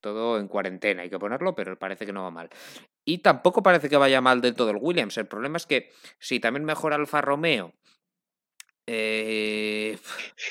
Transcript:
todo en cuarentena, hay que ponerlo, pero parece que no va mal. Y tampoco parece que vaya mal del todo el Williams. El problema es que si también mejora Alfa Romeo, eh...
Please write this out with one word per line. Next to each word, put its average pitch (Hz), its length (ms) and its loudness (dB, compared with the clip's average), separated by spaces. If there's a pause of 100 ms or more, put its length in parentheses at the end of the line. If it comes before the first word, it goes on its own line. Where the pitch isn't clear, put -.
todo 110 400 -2
en 101 80 -8
cuarentena, 95 540 -2
hay 90 60 -12
que 92 120 -8
ponerlo, 135 340 -4
pero 92 240 -8
parece 95 260 -8
que 101 80 -10
no 95 120 -8
va 90 80 -8
mal. 82 180 -16 (560)
Y 170 120 0
tampoco 180 440 4
parece 170 260 6
que 143 80 4
vaya 135 240 6
mal 127 200 6
del 120 160 2
todo 113 140 2
el 104 100 0
Williams. 147 360 -2
El 107 120 -6
problema 139 300 -6
es - 80 -10
que 131 240 -2 (280)
si 123 220 -4
también 127 240 -2
mejora 151 320 -2
Alfa 147 240 0
Romeo, 143 520 0 (1120)
eh... 107 1120 -2 (540)